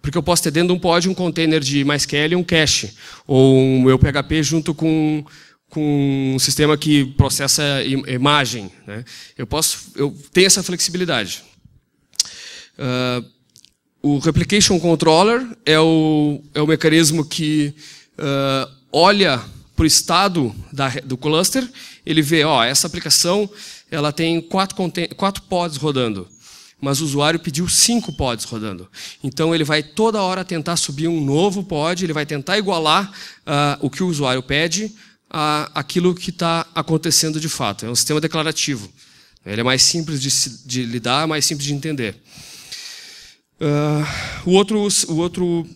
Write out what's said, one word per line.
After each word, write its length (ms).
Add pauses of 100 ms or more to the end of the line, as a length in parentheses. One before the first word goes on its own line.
Porque 160
eu 40
posso 200
ter 80
dentro 180
de 60
um 40
pod 300
um 60
container 460
de 240
mysql 480
e 40
um 60
cache, 500 (320)
ou 320
um 260
meu 160
P 100
H 160
P 180
junto 320
com, 500 (460)
com 640
um 60
sistema 360
que 280 (120)
processa 460 (220)
im-, 240
imagem, 600 (140)
né? 200 (340)
Eu 80
posso, 480
eu 200 (180)
tenho 160
essa 140
flexibilidade. 840 (1300)
Ah, 460 (800)
o 160
Replication 600
Controller 680 (180)
é 140
o, 640 (100)
é 80
o 60
mecanismo 580
que, 480 (460)
ah, 500 (220)
olha 500 (360)
pro 100
estado 680 (200)
da 160
re-, 140
do 140
cluster, 500 (380)
ele 160
vê, 220
ó, 220
essa 240
aplicação, 600 (400)
ela 240
tem 280
quatro 360
conte-, 380
quatro 300
pods 340
rodando, 500 (520)
mas 200
o 40
usuário 340
pediu 300
cinco 440
pods 320
rodando. 460 (320)
Então, 320
ele 80
vai 220
toda 360
hora 240
tentar 320
subir 300
um 180
novo 380
pod, 420
ele 80
vai 140
tentar 320
igualar, 540 (340)
ah, 340
o 80
que 140
o 60
usuário 340
pede 500 (380)
a 440
aquilo 400
que 180
tá 420
acontecendo 640
de 100
fato. 380
É 40
um 40
sistema 260
declarativo. 720 (560)
Ele 140
é 40
mais 180
simples 380
de 100
se, 360
de 180
lidar, 440
mais 160
simples 220
de 80
entender. 420 (1400)
Ah, 840
o 60
outro, 300
o 360
outro 600